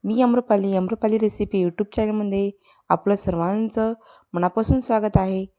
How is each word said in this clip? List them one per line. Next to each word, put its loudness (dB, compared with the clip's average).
मी 0
आम्रपाली, 2
आम्रपाली 0
रेसिपी 0
YouTube -4
चॅनलमध्ये -2
आपलं 2
सर्वांचं -2
मनापासून 0
स्वागत 0
आहे. 0